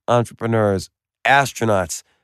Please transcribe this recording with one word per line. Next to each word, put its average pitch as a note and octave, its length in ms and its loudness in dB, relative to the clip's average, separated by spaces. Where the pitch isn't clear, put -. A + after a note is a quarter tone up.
entrepreneurs, A2+ 840 0
astronauts, A2+ 800 0